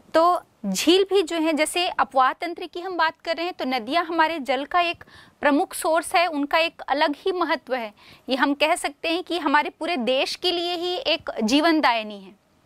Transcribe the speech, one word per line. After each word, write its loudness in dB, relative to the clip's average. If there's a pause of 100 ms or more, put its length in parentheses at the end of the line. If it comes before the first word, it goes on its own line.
(140)
तो 4 (240)
झील 2
भी 2
जो -4
है, 2
जैसे 0
अपवाह 2
तंत्र -8
की -12
हम -6
बात -2
कर -4
रहे -4
हैं, -6
तो -8
नदियाँ -2
हमारे 0
जल -2
का 0
एक -2 (380)
प्रमुख 2
सोर्स -2
है, 4
उनका -2
एक 0
अलग 0
ही -2
महत्व -2
है। -8 (360)
ये 2
हम 2
कह 2
सकते -6
हैं -2
कि -4
हमारे 0
पूरे -4
देश 0
के -2
लिए -2
ही -4
एक -4 (140)
जीवनदायिनी 2
है। -20 (300)